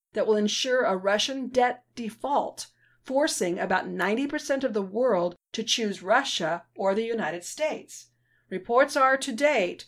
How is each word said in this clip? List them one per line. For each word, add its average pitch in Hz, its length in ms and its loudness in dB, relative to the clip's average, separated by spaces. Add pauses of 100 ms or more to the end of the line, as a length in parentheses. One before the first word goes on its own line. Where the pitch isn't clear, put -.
(140)
that 214 120 0
will 214 100 4
ensure 240 480 2
a 190 120 2
Russian 214 520 0
debt 247 360 0 (100)
default, 240 760 -4 (360)
forcing 254 540 0
about 185 300 0
ninety 190 380 -2
percent 285 380 -2
of 240 80 -2
the 208 100 -2
world 190 520 0 (180)
to 226 100 -4
choose 208 400 -2
Russia 180 600 0 (120)
or 196 200 0
the 226 100 0
United 180 400 -4
States. - 640 -6 (420)
Reports 240 480 2
are, 269 220 4
to 269 140 -6
date, 220 560 2